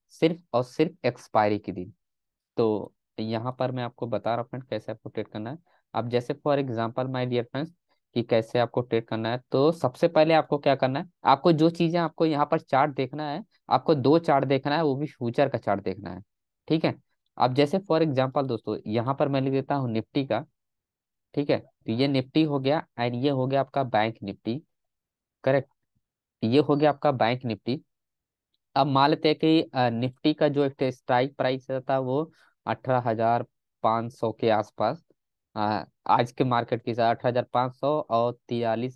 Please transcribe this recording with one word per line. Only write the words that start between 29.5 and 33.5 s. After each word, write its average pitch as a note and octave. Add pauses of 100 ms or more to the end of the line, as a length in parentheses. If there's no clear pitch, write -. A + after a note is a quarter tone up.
अ, B2+
निफ्टी B2+
का D3+
जो C#3+
एक C#3
स्ट्राइक C3
प्राइस C3 (240)
था C3+
वो C3+ (340)
अठारह B2
हजार A2+ (400)